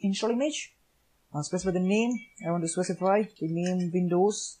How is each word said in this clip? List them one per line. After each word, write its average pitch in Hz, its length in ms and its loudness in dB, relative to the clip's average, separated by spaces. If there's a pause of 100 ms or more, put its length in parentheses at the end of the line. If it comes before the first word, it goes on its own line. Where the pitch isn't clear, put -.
install 202 300 0
image. 277 440 -2 (580)
Uh, 147 100 -4
specify 180 280 -2
the 175 80 0
name. 220 400 2 (260)
I 165 60 -2
want 170 140 0
to 165 40 -2
specify 185 540 2 (160)
the 160 80 -4
name 175 480 0
Windows 180 680 2